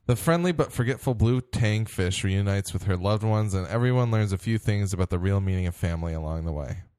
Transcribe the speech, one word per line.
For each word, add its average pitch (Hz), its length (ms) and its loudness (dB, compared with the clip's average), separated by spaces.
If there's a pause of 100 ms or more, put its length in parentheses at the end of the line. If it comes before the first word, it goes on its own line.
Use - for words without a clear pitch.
"The 120 100 2
friendly 170 360 2
but 151 200 -2
forgetful 123 420 -2
blue 117 260 4
tangfish 107 840 0
reunites 98 520 0
with - 100 -4
her 95 120 0
loved 101 260 0
ones, 107 320 0
and 92 140 -2
everyone 123 420 2
learns 107 220 2
a 95 60 0
few 113 200 0
things 101 340 0
about 92 180 0
the 90 80 0
real 98 220 2
meaning 95 260 0
of 85 80 -2
family 85 380 -4
along 80 320 -4
the 82 80 -4
way." 73 300 -8 (160)